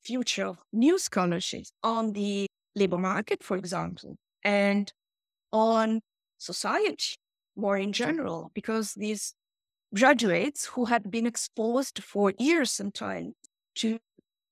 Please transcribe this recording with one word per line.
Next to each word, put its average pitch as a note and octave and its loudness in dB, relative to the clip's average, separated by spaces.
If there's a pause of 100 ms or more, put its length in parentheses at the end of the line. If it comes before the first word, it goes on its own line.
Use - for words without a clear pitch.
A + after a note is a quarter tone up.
future A#3 -2
of F#3 -10 (140)
new C#4+ 6
scholarships - -2 (100)
on A3+ 0
the G3+ -2 (280)
labor F#3 2
market, F#3+ -2
for F#3 -2
example, F3 -8 (280)
and G3+ 2 (600)
on A3 4 (380)
society - -2 (420)
more G3+ 0
in G3 -2
general, A3 -2
because A3 -4
these G#3 -6 (640)
graduates A3+ 4
who B3 -2
had A3+ 0
been A3+ -2
exposed A#3 -2
for G3+ 2
years C#4+ 2
and G3 -6
time F3 -8 (420)
to A3+ 0 (540)